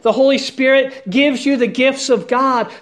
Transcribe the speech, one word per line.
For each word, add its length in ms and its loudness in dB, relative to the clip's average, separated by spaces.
The 80 2
Holy 260 2
Spirit 720 -2
gives 380 0
you 100 0
the 80 0
gifts 440 -2
of 180 0
God. 420 -2